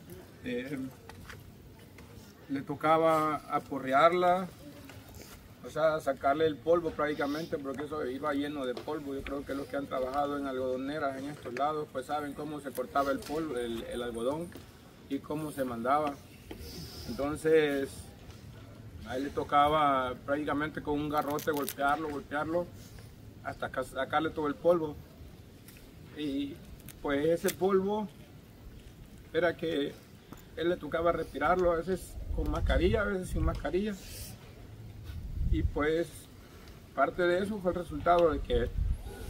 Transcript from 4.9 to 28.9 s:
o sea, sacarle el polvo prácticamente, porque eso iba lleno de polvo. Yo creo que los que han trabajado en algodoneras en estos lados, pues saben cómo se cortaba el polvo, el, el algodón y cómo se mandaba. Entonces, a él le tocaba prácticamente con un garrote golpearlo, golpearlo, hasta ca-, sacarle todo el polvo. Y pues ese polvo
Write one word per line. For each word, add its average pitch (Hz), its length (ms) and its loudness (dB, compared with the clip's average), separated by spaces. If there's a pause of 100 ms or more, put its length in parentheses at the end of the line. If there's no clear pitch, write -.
o 123 40 -12
sea, 156 300 4
sacarle 139 460 4
el 151 100 2
polvo 160 340 4
prácticamente, 151 680 0
porque 135 260 -4
eso 151 220 -4
iba 135 260 -2
lleno 143 320 -2
de 123 100 -2
polvo. 143 400 -6
Yo 135 80 -6
creo 139 220 -6
que 135 100 -4
los 139 120 -6
que 143 100 -6
han 139 100 -4
trabajado 143 520 0
en 139 80 -4
algodoneras 135 720 -2
en 135 80 -8
estos 147 280 -10
lados, 151 380 0
pues 131 140 -6
saben 147 260 -2
cómo 147 280 -8
se 135 100 -8
cortaba 139 400 0
el 135 80 0
polvo, 151 400 -4
el, 117 260 -2
el 120 180 -6
algodón 123 460 -2 (640)
y 139 80 -2
cómo 151 320 -6
se 135 140 -2
mandaba. 131 500 2 (960)
Entonces, 143 840 4 (1160)
a 117 100 -4
él 135 80 -2
le 143 60 -4
tocaba 143 840 4 (120)
prácticamente 147 540 -2
con 147 200 -2
un 151 100 -2
garrote 147 400 0
golpearlo, 143 580 0
golpearlo, 151 580 -2 (800)
hasta 120 240 -6
ca-, 131 160 -4
sacarle 151 460 0
todo 156 160 -2
el 143 80 0
polvo. 165 420 2 (1200)
Y 143 380 -4 (480)
pues 143 240 2
ese 165 240 4
polvo 196 580 2 (1300)